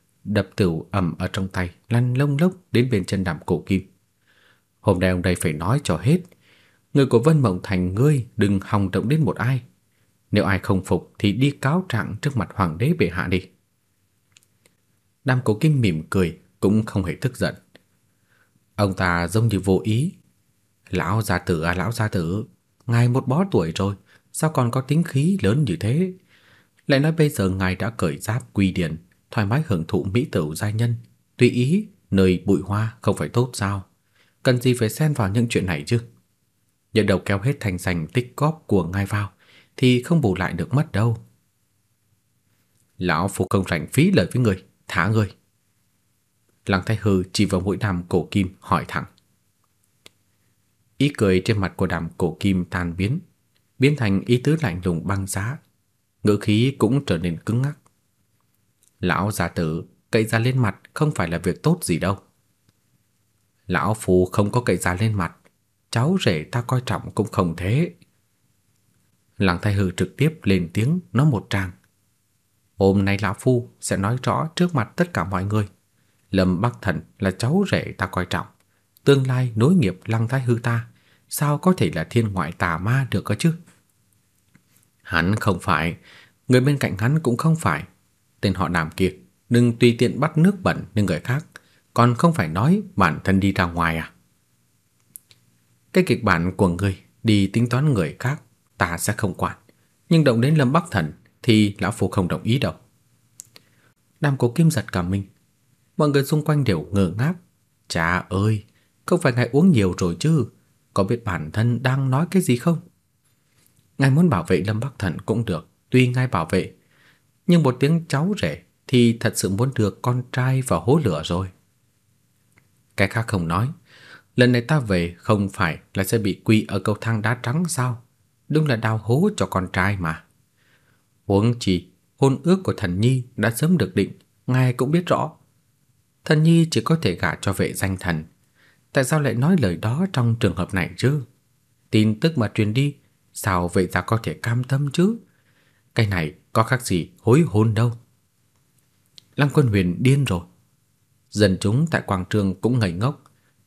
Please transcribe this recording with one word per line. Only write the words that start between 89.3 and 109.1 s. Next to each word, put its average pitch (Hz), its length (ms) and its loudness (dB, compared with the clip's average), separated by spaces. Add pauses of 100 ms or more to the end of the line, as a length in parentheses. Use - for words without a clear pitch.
đừng 120 280 2
tùy 117 220 4
tiện 117 200 0
bắt 156 180 -2
nước 190 260 4
bẩn 82 200 -2 (100)
lên 104 120 0
người 82 140 -2
khác, 135 260 -6 (480)
còn 120 220 4
không 165 180 2
phải 87 140 -2
nói 131 340 2 (140)
bản 80 280 2
thân 95 160 2
đi 98 140 2
ra 92 120 0
ngoài 82 320 -2
à?" - 140 -8 (1800)
"Cái 185 140 4
kịch 120 160 0
bản 90 340 0
của 101 100 4
ngươi 92 320 -2 (240)
đi 101 240 4
tính 117 220 0
toán 135 240 0
người 85 260 0
khác, 143 220 -4 (360)
ta 85 200 -2
sẽ 104 200 -4
không 92 160 -4
quản. - 240 -6 (520)
Nhưng 165 140 6
động 117 180 4
đến 147 140 4
Lâm 135 160 2
Bắc 170 200 2
Thần 78 220 0 (300)
thì 107 360 4
lão 95 120 0
phu 98 180 -2
không 90 180 0
đồng 80 160 -4
ý 120 160 0
đâu." - 140 -2 (1500)
Đàm 143 180 0
Cổ 120 140 2
Kim 165 200 4
giật - 200 -4
cả 92 100 -2
mình. 95 220 -2 (720)
Mọi 151 120 2
người 139 160 2
xung 151 200 -2
quanh 147 180 2
đều 90 280 0
ngơ 95 260 2
ngác. 143 160 0 (540)
"Cha 85 300 0
ơi, 104 480 -2 (400)
không 175 160 0